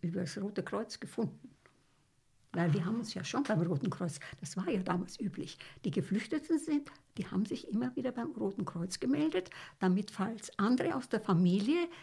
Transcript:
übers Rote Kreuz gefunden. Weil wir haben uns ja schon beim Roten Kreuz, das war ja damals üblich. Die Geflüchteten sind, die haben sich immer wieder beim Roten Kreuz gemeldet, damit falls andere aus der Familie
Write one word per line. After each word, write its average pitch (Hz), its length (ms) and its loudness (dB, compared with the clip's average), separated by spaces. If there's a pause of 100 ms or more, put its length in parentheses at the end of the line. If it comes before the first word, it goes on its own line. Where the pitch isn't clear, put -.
übers 180 400 -2
Rote 202 220 -4
Kreuz 214 340 -6
gefunden. - 560 -6 (1000)
Weil 170 220 4
wir 170 100 2
haben 214 120 0
uns - 180 -4
ja 185 80 -6
schon 262 220 0
beim 208 180 2
Roten 170 280 2
Kreuz, - 280 -2 (220)
das - 160 -10
war 190 120 -2
ja 208 140 2
damals 175 380 -2
üblich. - 360 -6 (280)
Die 185 80 0
Geflüchteten 302 680 0
sind, 294 320 0 (260)
die - 120 -4
haben 202 180 0
sich - 220 -6
immer 247 280 0
wieder 247 160 0
beim 240 200 -4
Roten 202 320 -2
Kreuz 175 340 -4
gemeldet, 294 520 2 (280)
damit 185 320 4
falls - 480 -4
andere 247 380 4
aus 254 120 -6
der 214 120 0
Familie 202 640 6 (160)